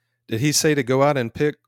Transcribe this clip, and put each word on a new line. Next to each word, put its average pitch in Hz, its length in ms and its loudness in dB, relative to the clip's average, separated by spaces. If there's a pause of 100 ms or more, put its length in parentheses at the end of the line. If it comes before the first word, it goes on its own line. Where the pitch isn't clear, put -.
(280)
Did 113 140 -4
he 147 100 0
say 151 240 2
to 139 80 0
go 131 180 0
out 143 160 2
and 117 160 -4
pick 147 220 -2 (120)